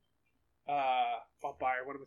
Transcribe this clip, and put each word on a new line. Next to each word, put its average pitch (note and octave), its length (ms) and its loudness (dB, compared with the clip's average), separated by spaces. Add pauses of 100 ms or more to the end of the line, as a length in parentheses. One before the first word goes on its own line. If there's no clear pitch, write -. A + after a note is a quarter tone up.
(680)
uh, B2+ 500 2 (220)
Bob C#3+ 200 -8
Myers, B2+ 260 0
what C#3 100 -8
am C3+ 60 -12
I - 40 -16